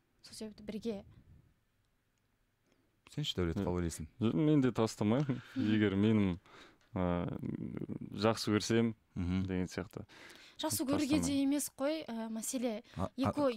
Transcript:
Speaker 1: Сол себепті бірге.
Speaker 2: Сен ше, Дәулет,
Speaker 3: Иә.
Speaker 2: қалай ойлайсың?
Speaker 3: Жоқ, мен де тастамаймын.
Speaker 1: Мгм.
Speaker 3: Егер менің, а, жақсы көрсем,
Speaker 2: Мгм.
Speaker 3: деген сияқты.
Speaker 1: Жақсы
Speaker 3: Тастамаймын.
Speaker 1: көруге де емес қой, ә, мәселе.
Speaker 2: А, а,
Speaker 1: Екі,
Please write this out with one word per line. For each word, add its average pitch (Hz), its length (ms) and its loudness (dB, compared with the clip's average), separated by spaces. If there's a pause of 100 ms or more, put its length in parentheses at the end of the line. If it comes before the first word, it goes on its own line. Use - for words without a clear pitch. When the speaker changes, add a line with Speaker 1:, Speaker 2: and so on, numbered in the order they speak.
(240)
Speaker 1:
Сол - 100 -20
себепті 214 300 -14
бірге. 208 400 -6 (2000)
Speaker 2:
Сен 151 140 -6
ше, - 80 -4
Дәулет, 85 220 0
Speaker 3:
Иә. 98 80 0
Speaker 2:
қалай 87 180 0
ойлайсың? 80 240 -4 (140)
Speaker 3:
Жоқ, 113 140 2
мен 151 260 4
де 127 100 4
тастамаймын. 117 680 0 (140)
Speaker 1:
Мгм. 107 180 0
Speaker 3:
Егер 104 260 4
менің, 101 380 4 (560)
а, 87 340 0 (840)
жақсы 110 420 2
көрсем, 113 380 2 (220)
Speaker 2:
Мгм. 90 320 0
Speaker 3:
деген 92 200 0
сияқты. - 380 -8 (520)
Speaker 1:
Жақсы 311 220 -4
Speaker 3:
Тастамаймын. 285 200 0
Speaker 1:
көруге 294 260 2
де 277 180 0
емес 277 340 0
қой, 302 300 -2
ә, 226 220 -6
мәселе. 226 540 -4 (120)
Speaker 2:
А, - 100 -2
а, - 120 -6
Speaker 1:
Екі, 269 400 2